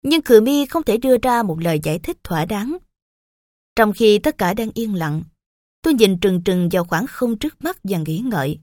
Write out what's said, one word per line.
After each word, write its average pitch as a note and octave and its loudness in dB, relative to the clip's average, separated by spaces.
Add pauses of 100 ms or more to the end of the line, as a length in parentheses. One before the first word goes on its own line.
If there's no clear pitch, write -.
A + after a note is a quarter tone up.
Nhưng D4+ 0
Kirby C4 6
không E4 -4
thể A3 0
đưa B3+ 4
ra A#3+ 0
một E3 -4
lời E3 0
giải D#3 -2
thích - -8
thỏa F#3 -2
đáng. A3 -4 (1000)
Trong G#3+ 2
khi G#3 4
tất D4+ -2
cả F#3 0
đang A3 -6
yên A3+ -4
lặng, D#3+ -4 (600)
tôi D#4+ 2
nhìn G3 4
trừng F3+ 0
trừng F3+ 0
vào F3+ 0
khoảng F3 -2
không A#3 -4
trước - -8
mắt F4+ -6
và F#3+ -4
nghĩ D#3+ -4
ngợi. D#3 -4